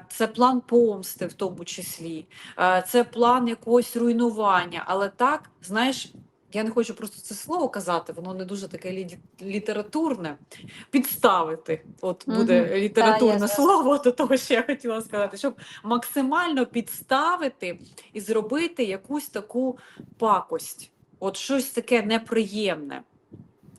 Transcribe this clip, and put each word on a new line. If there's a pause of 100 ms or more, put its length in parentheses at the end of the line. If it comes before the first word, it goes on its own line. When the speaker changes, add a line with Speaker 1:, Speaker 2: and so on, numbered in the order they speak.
Speaker 1:
це
план
помсти
в
тому
числі, (300)
а,
це
план
якогось
руйнування.
Але
так, (120)
знаєш, (400)
я
не
хочу
просто
це
слово
казати,
воно
не
дуже
таке
лі-, (240)
літературне. (540)
Підставити, (160)
от
буде
Speaker 2:
Мгм.
Та,
я
Speaker 1:
літературне
Speaker 2:
зараз
Speaker 1:
слово
до
того,
що
я
хотіла
сказати,
щоб (280)
максимально
підставити (340)
і
зробити
якусь
таку (400)
пакость, (300)
от
щось
таке
неприємне. (760)